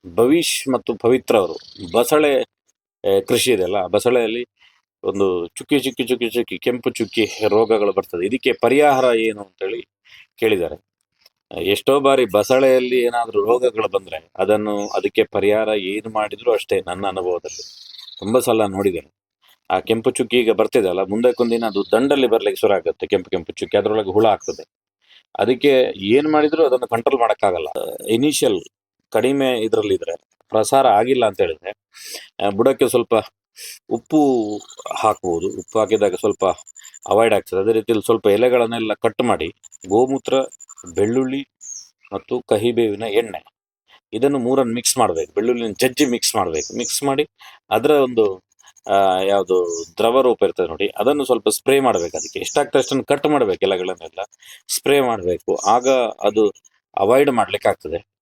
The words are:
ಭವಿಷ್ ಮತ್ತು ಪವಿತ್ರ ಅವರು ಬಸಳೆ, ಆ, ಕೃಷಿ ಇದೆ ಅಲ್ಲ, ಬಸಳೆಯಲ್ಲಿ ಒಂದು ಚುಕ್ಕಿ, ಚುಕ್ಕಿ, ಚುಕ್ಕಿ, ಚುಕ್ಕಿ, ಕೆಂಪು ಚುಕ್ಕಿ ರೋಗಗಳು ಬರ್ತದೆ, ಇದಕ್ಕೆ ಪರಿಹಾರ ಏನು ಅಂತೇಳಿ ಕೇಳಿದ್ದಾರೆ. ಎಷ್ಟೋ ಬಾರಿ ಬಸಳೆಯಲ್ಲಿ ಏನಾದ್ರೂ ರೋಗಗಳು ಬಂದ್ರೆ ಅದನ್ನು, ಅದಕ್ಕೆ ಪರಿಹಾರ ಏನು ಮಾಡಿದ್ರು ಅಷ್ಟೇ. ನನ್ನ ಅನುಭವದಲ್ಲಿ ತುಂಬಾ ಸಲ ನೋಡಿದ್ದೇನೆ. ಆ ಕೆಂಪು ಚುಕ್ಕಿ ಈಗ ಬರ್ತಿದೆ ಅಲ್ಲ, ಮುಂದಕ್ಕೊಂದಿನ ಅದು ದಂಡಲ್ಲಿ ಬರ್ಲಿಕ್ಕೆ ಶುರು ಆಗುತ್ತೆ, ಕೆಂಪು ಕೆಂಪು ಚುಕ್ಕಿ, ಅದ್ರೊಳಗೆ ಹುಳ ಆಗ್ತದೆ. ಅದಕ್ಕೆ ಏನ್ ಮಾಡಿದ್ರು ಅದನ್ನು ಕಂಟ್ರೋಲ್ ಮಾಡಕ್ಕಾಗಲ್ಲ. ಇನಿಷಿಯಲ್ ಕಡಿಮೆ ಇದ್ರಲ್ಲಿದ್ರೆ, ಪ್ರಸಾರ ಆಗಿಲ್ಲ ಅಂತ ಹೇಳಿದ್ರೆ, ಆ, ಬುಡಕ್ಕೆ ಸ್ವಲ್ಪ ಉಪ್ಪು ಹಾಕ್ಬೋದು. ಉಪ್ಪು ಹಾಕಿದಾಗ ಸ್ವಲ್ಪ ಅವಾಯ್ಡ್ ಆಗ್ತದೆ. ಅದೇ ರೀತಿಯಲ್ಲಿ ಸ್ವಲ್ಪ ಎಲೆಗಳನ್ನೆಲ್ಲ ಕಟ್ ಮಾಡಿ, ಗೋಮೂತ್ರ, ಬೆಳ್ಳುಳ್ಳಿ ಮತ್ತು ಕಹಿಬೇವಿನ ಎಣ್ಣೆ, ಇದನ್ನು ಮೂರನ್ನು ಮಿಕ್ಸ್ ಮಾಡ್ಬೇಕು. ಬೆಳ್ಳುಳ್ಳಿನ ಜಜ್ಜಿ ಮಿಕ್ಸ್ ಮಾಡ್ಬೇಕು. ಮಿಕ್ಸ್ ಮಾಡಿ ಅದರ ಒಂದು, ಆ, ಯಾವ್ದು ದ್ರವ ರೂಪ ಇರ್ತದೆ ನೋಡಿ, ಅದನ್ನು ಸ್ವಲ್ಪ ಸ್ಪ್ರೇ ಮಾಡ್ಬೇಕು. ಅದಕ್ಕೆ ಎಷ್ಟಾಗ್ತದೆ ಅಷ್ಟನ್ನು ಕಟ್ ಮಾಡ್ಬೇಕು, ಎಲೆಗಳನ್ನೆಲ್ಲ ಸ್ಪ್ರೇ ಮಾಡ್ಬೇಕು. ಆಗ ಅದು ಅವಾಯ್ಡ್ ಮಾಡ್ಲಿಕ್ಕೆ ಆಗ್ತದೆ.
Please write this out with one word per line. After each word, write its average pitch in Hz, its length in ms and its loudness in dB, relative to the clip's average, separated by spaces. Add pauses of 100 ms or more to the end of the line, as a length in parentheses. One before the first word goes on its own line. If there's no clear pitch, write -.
ಭವಿಷ್ 127 640 0
ಮತ್ತು 123 260 -2
ಪವಿತ್ರ 120 420 0
ಅವರು 90 560 -4
ಬಸಳೆ, 139 500 2 (600)
ಆ, 98 240 2
ಕೃಷಿ 123 240 2
ಇದೆ 95 100 2
ಅಲ್ಲ, 90 240 -2
ಬಸಳೆಯಲ್ಲಿ 117 580 0 (580)
ಒಂದು 92 440 0
ಚುಕ್ಕಿ, 139 320 -4
ಚುಕ್ಕಿ, 127 260 -4
ಚುಕ್ಕಿ, 117 260 -2
ಚುಕ್ಕಿ, 117 280 -4
ಕೆಂಪು 123 320 -2
ಚುಕ್ಕಿ 110 340 -2 (240)
ರೋಗಗಳು 104 440 2
ಬರ್ತದೆ, 90 340 -6
ಇದಕ್ಕೆ 123 260 -2
ಪರಿಹಾರ 131 520 2 (120)
ಏನು 110 240 -2
ಅಂತೇಳಿ 98 420 -10 (560)
ಕೇಳಿದ್ದಾರೆ. 87 540 -2 (720)
ಎಷ್ಟೋ 117 360 2
ಬಾರಿ 135 240 2
ಬಸಳೆಯಲ್ಲಿ 127 760 2
ಏನಾದ್ರೂ 117 440 0
ರೋಗಗಳು 113 440 0
ಬಂದ್ರೆ 87 480 -6
ಅದನ್ನು, 104 520 -2
ಅದಕ್ಕೆ 101 360 -2
ಪರಿಹಾರ 104 440 0
ಏನು 104 420 -6
ಮಾಡಿದ್ರು 107 420 -2
ಅಷ್ಟೇ. 101 340 -2
ನನ್ನ 92 200 -6
ಅನುಭವದಲ್ಲಿ 90 560 -6 (560)
ತುಂಬಾ 110 220 0
ಸಲ 110 260 0
ನೋಡಿದ್ದೇನೆ. 95 480 -4 (560)
ಆ 92 100 0
ಕೆಂಪು 113 300 0
ಚುಕ್ಕಿ 120 260 -2
ಈಗ 113 140 2
ಬರ್ತಿದೆ 110 380 2
ಅಲ್ಲ, 90 120 -2
ಮುಂದಕ್ಕೊಂದಿನ 117 680 0
ಅದು 101 180 -4
ದಂಡಲ್ಲಿ 135 420 2
ಬರ್ಲಿಕ್ಕೆ 101 340 0
ಶುರು 101 140 4
ಆಗುತ್ತೆ, 85 320 -4
ಕೆಂಪು 92 240 -2
ಕೆಂಪು 85 220 -6
ಚುಕ್ಕಿ, - 240 -4
ಅದ್ರೊಳಗೆ 104 360 0
ಹುಳ 107 140 4
ಆಗ್ತದೆ. - 400 -2 (720)
ಅದಕ್ಕೆ 127 540 2 (220)
ಏನ್ 151 180 2
ಮಾಡಿದ್ರು 156 340 2
ಅದನ್ನು 127 200 0
ಕಂಟ್ರೋಲ್ 117 340 0
ಮಾಡಕ್ಕಾಗಲ್ಲ. 98 460 0 (420)
ಇನಿಷಿಯಲ್ 120 520 2 (500)
ಕಡಿಮೆ 127 500 0
ಇದ್ರಲ್ಲಿದ್ರೆ, 104 560 -2 (320)
ಪ್ರಸಾರ 127 380 2
ಆಗಿಲ್ಲ 120 400 4
ಅಂತ 104 140 -4
ಹೇಳಿದ್ರೆ, 85 300 -4 (760)
ಆ, 101 40 0
ಬುಡಕ್ಕೆ 127 380 2
ಸ್ವಲ್ಪ 117 260 0 (760)
ಉಪ್ಪು 117 680 0 (380)
ಹಾಕ್ಬೋದು. 95 600 -2
ಉಪ್ಪು - 200 -6
ಹಾಕಿದಾಗ 101 360 2
ಸ್ವಲ್ಪ 95 300 -2 (640)
ಅವಾಯ್ಡ್ 107 260 4
ಆಗ್ತದೆ. 95 260 -2
ಅದೇ 107 120 0
ರೀತಿಯಲ್ಲಿ 110 320 0
ಸ್ವಲ್ಪ - 220 0
ಎಲೆಗಳನ್ನೆಲ್ಲ 113 680 2
ಕಟ್ - 280 -4
ಮಾಡಿ, 85 260 0 (400)
ಗೋಮೂತ್ರ, 127 460 0 (600)
ಬೆಳ್ಳುಳ್ಳಿ 131 500 -2 (680)
ಮತ್ತು 123 280 -6
ಕಹಿಬೇವಿನ 110 640 0
ಎಣ್ಣೆ, 107 420 -4 (680)
ಇದನ್ನು 139 260 0
ಮೂರನ್ನು 123 360 0
ಮಿಕ್ಸ್ 120 240 -2
ಮಾಡ್ಬೇಕು. 87 340 0
ಬೆಳ್ಳುಳ್ಳಿನ 117 400 -2
ಜಜ್ಜಿ 131 340 0
ಮಿಕ್ಸ್ 120 300 -2
ಮಾಡ್ಬೇಕು. 85 400 -4
ಮಿಕ್ಸ್ 117 260 -6
ಮಾಡಿ 143 240 -2 (440)
ಅದರ 113 200 0
ಒಂದು, 117 500 2 (500)
ಆ, 95 300 2
ಯಾವ್ದು 92 640 0 (140)
ದ್ರವ 117 220 2
ರೂಪ 123 220 2
ಇರ್ತದೆ 90 240 0
ನೋಡಿ, 82 200 -4
ಅದನ್ನು 135 380 0
ಸ್ವಲ್ಪ 120 240 0
ಸ್ಪ್ರೇ 131 320 0
ಮಾಡ್ಬೇಕು. 98 360 -2
ಅದಕ್ಕೆ - 240 -10
ಎಷ್ಟಾಗ್ತದೆ 143 380 -2
ಅಷ್ಟನ್ನು 135 260 -2
ಕಟ್ 143 220 -2
ಮಾಡ್ಬೇಕು, 120 380 0
ಎಲೆಗಳನ್ನೆಲ್ಲ 90 600 -4 (440)
ಸ್ಪ್ರೇ - 320 0
ಮಾಡ್ಬೇಕು. 92 540 -2
ಆಗ 113 340 2 (340)
ಅದು 104 300 2 (440)
ಅವಾಯ್ಡ್ 131 340 4
ಮಾಡ್ಲಿಕ್ಕೆ 104 380 0
ಆಗ್ತದೆ. - 540 -6